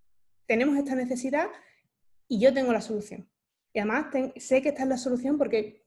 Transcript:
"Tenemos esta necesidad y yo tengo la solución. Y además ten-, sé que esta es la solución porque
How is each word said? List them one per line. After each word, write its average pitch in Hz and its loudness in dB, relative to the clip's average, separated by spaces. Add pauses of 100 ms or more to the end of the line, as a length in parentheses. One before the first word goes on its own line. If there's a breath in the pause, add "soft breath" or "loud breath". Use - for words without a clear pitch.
(460)
"Tenemos 269 2
esta 277 -2
necesidad 262 -2 (800 loud breath)
y 220 -2
yo 254 8
tengo 262 2
la 214 2
solución. 208 -10 (440)
Y - -2
además 226 -2
ten-, 262 -2
sé 262 2
que 294 0
esta 277 -2
es 269 0
la 262 0
solución 254 -2
porque 220 -2